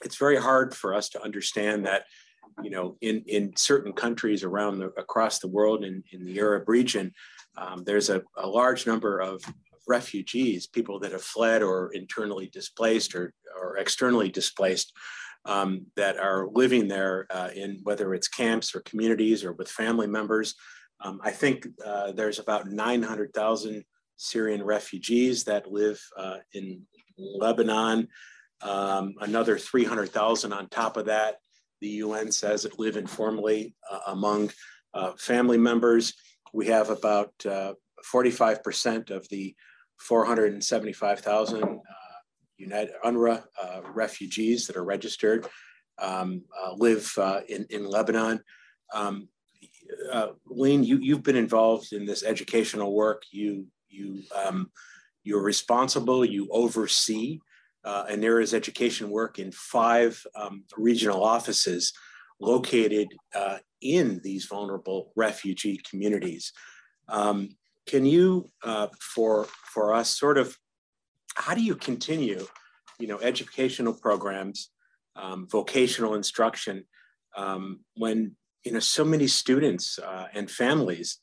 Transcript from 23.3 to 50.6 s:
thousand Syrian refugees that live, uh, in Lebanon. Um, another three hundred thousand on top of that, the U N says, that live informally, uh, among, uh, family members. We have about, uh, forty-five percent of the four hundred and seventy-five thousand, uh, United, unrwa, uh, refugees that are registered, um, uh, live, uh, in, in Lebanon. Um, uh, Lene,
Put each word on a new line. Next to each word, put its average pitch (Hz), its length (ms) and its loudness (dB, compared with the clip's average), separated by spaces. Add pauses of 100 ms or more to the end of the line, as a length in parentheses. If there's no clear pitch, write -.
thousand 110 520 -2 (340)
Syrian 107 440 -2
refugees 113 840 0
that 98 280 -2
live, 104 280 0 (160)
uh, 95 220 -8 (140)
in 95 300 -12 (340)
Lebanon. 110 920 2 (520)
Um, 98 600 -2
another 110 380 2
three - 260 2
hundred 107 260 -2
thousand 110 420 0
on 98 160 -8
top 113 280 -2
of 104 100 -4
that, 107 300 0 (440)
the 104 80 -8 (160)
U 107 80 -2
N 110 180 -4
says, 104 340 0
that 107 140 -10
live 110 180 -2
informally, 107 800 -2 (160)
uh, 98 180 -10
among, 104 420 0 (440)
uh, 95 220 -4
family 123 420 4
members. 117 540 4 (400)
We 107 140 -4
have 110 240 4
about, 104 420 0 (140)
uh, 98 260 -4 (320)
forty-five 120 580 2
percent 113 480 -2
of 95 180 -8
the 98 260 -8 (540)
four 113 160 6
hundred 110 300 4
and 101 100 -6
seventy-five 104 560 0
thousand, 110 420 0
uh, - 560 -8 (380)
United, 101 380 -6 (100)
unrwa, 117 400 4 (180)
uh, 92 180 -10 (240)
refugees 110 640 -2
that - 100 -10
are 90 80 -4
registered, 107 640 0 (540)
um, 92 420 -4 (180)
uh, 92 120 -6 (120)
live, 110 340 4
uh, 98 300 2
in, 104 220 -8
in 104 180 -6
Lebanon. 110 520 0 (520)
Um, 101 360 -6 (840)
uh, 113 160 -2 (180)
Lene, 135 380 4